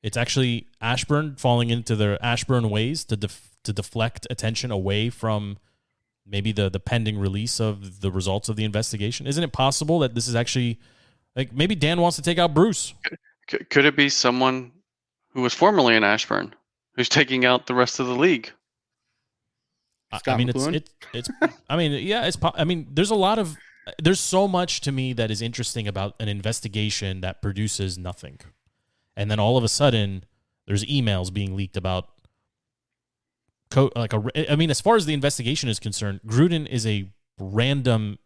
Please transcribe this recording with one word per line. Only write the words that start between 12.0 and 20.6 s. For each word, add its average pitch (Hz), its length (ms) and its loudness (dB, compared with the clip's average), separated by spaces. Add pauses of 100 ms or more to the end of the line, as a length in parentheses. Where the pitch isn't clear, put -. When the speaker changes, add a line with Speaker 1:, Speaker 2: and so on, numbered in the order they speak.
Speaker 1:
to 151 40 -8
take 165 160 0
out 170 160 2
Bruce? 185 400 2 (560)
Speaker 2:
C-, - 80 -4 (140)
could 143 140 6
it 143 100 6
be 143 140 4
someone 127 600 2 (580)
who 127 120 -4
was 123 140 0
formerly 160 400 6
in 107 80 6
Ashburn 104 500 0 (420)
who's 123 140 0
taking 131 340 2
out 123 220 4
the 127 80 -2
rest 123 260 2
of 131 60 0
the 123 80 -2
league? 139 380 2 (1600)
Speaker 1:
I, 110 60 -10
I - 20 -8
Speaker 3:
Scott 131 180 0
Speaker 1:
mean, 123 120 2
it's, 127 140 0